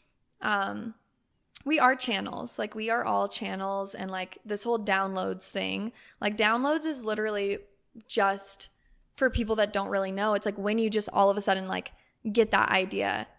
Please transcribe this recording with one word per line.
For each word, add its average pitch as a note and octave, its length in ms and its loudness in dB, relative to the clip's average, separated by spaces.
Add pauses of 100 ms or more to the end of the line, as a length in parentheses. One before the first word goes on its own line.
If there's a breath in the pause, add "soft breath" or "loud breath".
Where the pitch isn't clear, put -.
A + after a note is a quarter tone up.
(400 loud breath)
um, G#3 540 -4 (680)
we D4+ 140 2
are C4 180 6
channels. G3+ 640 -4
Like, G#3+ 160 -6
we A3 160 -4
are A#3 140 0
all G3+ 240 2
channels. G3 680 -4
And, F#3+ 160 -8
like, F#3 340 -8
this G#3 200 -4
whole A#3 140 2
downloads F#3+ 680 -2
thing, F#3+ 480 -4 (280 loud breath)
like, G#3+ 160 0
downloads B3+ 480 2
is C4+ 200 -4
literally G#3 540 -2 (480)
just - 600 -2 (480)
for C4 140 4
people A3 260 0
that G#3 160 4
don't G3 160 -2
really F#3+ 240 0
know. G#3 220 2
It's, G3+ 120 0
like, G3+ 120 0
when G#3 200 0
you A3+ 120 4
just G#3 220 0
all G3 180 6
of G3 60 2
a G3+ 60 -2
sudden, F#3+ 240 2
like, F#3 260 -6 (380 soft breath)
get G#3+ 220 4
that - 180 4
idea, G3 560 0 (120)